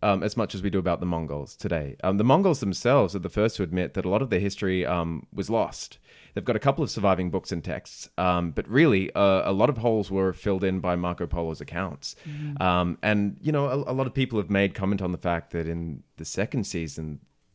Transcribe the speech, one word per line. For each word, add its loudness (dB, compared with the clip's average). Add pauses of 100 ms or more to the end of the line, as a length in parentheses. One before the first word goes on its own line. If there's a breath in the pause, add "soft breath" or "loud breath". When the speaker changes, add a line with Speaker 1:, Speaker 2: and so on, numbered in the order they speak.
Speaker 1:
um, 2
as 0
much -2
as -6
we 2
do 2
about 2
the -4
Mongols -4
today. -4
Um, 2
the 4
Mongols 6
themselves 2
are -4
the -6
first 0
to 0
admit -2
that -2
a -2
lot 2
of -4
their 4
history, 0
um, -2
was -4
lost. -2 (360 soft breath)
They've -6
got 2
a 0
couple 2
of -2
surviving 2
books -4
and -4
texts, -10 (100)
um, 2
but -4
really, 4
uh, 4
a 2
lot 2
of -4
holes 0
were 2
filled -2
in 0
by 0
Marco -2
Polo's -4
accounts. -8 (120)
Speaker 2:
Mm-hmm. -8
Speaker 1:
Um, 2
and, 0
you 0
know, 2
a, -2
a -2
lot 0
of -10
people 0
have -2
made 2
comment 0
on -2
the -4
fact -2
that -4
in -6 (140)
the -12
second -2
season, -6 (360)